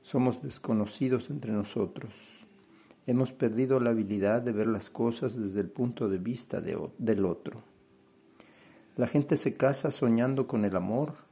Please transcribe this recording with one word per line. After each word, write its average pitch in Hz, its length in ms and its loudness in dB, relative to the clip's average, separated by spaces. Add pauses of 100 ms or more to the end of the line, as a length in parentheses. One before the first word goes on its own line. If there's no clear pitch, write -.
Somos 127 400 0
desconocidos 123 880 -2
entre 123 220 -4
nosotros. 104 600 -4 (920)
Hemos 131 260 2
perdido 127 480 2
la 120 100 2
habilidad 104 520 2
de 120 100 -2
ver 107 140 0
las 104 240 -2
cosas 120 500 -2
desde 101 200 -2
el 90 80 -2
punto 120 400 -2
de 95 100 0
vista - 420 -4
de 82 160 -4
o-, 78 220 -8
del 104 260 2
otro. - 380 -4 (1300)
La 123 100 2
gente 147 320 2
se 123 160 -2
casa 139 360 2
soñando 127 560 2
con 107 200 0
el 95 100 0
amor 120 380 -2 (180)